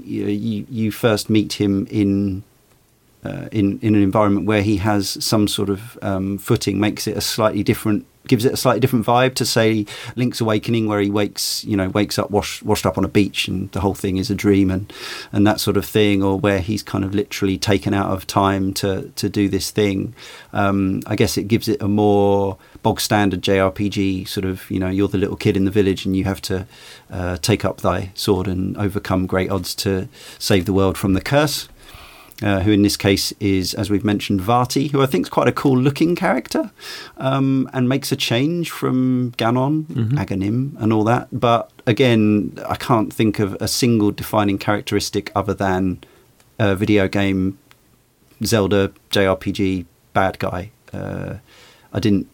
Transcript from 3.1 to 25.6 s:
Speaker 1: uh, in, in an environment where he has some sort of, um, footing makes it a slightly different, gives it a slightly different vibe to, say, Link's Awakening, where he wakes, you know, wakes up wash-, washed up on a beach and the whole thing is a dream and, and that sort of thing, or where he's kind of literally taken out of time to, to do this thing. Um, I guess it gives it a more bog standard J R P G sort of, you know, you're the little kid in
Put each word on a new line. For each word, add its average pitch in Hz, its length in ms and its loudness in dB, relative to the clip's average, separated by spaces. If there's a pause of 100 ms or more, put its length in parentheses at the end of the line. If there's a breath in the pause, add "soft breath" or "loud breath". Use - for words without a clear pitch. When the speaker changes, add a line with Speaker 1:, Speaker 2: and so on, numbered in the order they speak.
Speaker 1:
uh, 92 280 -10
in, 98 280 0
in 107 160 2
an 101 80 6
environment 98 440 2
where 107 160 2
he 104 140 2
has 101 460 -2
some 104 240 2
sort 98 220 -2
of, 104 320 -6
um, 98 360 -4
footing 101 420 0
makes 104 280 -2
it 107 100 -2
a - 40 -4
slightly 107 420 0
different, 104 420 0 (220)
gives 117 180 2
it - 80 2
a - 40 -4
slightly 117 220 2
different 113 260 0
vibe 123 280 2
to, 117 120 -2
say, 110 400 2 (300 loud breath)
Link's 120 240 -2
Awakening, 110 480 0
where 104 140 0
he 101 80 2
wakes, - 560 -2
you 110 100 -2
know, 95 140 0
wakes 104 300 0
up 82 100 -2
wash-, 98 320 -2
washed 104 240 0
up 95 120 0
on 98 60 0
a 87 60 0
beach - 380 0
and 95 240 -6
the - 100 -4
whole 98 140 0
thing 95 220 -4
is 95 120 -2
a 98 60 -2
dream 98 340 4
and, 95 240 -4 (380 loud breath)
and 104 160 4
that 107 120 2
sort 101 180 0
of 95 80 0
thing, 104 360 2
or 98 180 2
where 98 200 2
he's 98 240 -4
kind 98 200 -4
of 98 120 -4
literally 98 420 -2
taken 101 360 0
out 98 180 0
of 95 160 -6
time 98 480 0
to, 95 400 -4
to 104 120 -4
do 101 220 0
this 95 220 -4
thing. 101 420 0 (400 loud breath)
Um, 98 540 0
I 110 80 -4
guess 110 220 0
it 95 100 -2
gives 110 200 0
it 110 140 -2
a 104 60 -2
more 101 680 2 (260 loud breath)
bog - 180 2
standard 101 400 0
J 98 180 2
R 95 120 2
P 104 180 -4
G 95 360 -2
sort 92 200 -4
of, 92 260 -6
you 104 80 -2
know, 92 100 -2
you're 98 200 2
the 101 80 -2
little 95 180 -2
kid 95 220 0
in 95 80 2